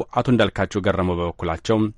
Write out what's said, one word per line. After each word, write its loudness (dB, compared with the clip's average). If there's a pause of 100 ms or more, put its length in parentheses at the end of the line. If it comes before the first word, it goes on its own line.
(100)
አቶ -2
እንዳልካቸው 0
ገረመው 0
በበኩላቸው -2 (220)